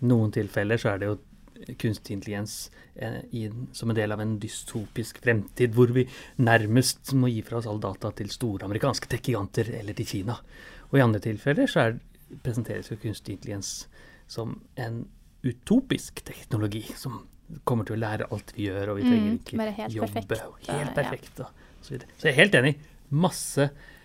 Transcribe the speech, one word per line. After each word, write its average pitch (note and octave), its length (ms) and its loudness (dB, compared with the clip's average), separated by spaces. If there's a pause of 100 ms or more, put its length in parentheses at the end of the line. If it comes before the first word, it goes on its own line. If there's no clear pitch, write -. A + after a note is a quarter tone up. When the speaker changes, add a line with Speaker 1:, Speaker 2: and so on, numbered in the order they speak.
Speaker 1:
I A#2+ 80 4
noen A2 240 4
tilfeller G#2+ 480 0
så A#2 80 2
er G2 80 -2
det G2+ 140 -2
jo - 680 -12
kunstig A2 380 -2
intelligens, G#2 400 -6 (420)
eh, A#2+ 220 -6 (180)
i, A2 60 -4 (260)
som A2+ 240 -4
en A2 60 2
del G#2+ 160 0
av G#2+ 80 -4
en A2+ 180 -2
dystopisk - 800 -8
fremtid, A#2 560 2
hvor B2 160 8
vi B2+ 140 4 (340)
nærmest A2+ 720 4
må B2+ 160 4
gi A2 160 -2
fra A#2 160 -4
oss A2+ 80 -6
all G#2 160 -4
data G2+ 320 -4
til G2+ 160 -6
store G2+ 320 -4
amerikanske G#2+ 480 0
tech-giganter A2+ 640 -2
eller G2+ 160 -8
til - 160 -4
Kina. G#2+ 300 -4 (500)
Og C#3 80 6
i B2+ 80 10
andre G#2+ 160 4
tilfeller C#3 480 0
så D3 160 4
er, A2+ 140 -2 (420)
presenteres A2 480 -4
jo G#2+ 80 -6
kunstig G#2 400 -8
intelligens - 480 -8 (400)
som A#2 320 -8 (160)
en A#2 300 -6 (420)
utopisk - 800 0
teknologi G#2+ 560 -4 (160)
som A2+ 240 -10 (400)
kommer A2+ 240 0
til G#2+ 80 -6
å A2 80 -2
lære G#2+ 320 -4
alt G2+ 220 -10
vi G#2 100 -4
gjør, G2 240 -4
og - 80 -2
vi A3+ 80 -2
trenger A3+ 220 4
Speaker 2:
Mm, A3 100 0
Speaker 1:
ikke - 220 -8
Speaker 2:
bare G#3+ 160 -4
helt G#3+ 180 -8
Speaker 1:
jobbe. G#3+ 140 -2 (180)
Speaker 2:
perfekt, - 400 -8
Speaker 1:
Helt C#3+ 220 -4
Speaker 2:
ja. - 80 -8
Speaker 1:
perfekt, - 480 -6
og - 20 -10 (400)
så - 80 -12
videre. B2 140 -12 (100)
Så - 80 -2
jeg D3+ 60 6
er C3 80 4
helt G3 180 8
enig. C3 140 6 (420)
Masse C#3+ 540 2 (360)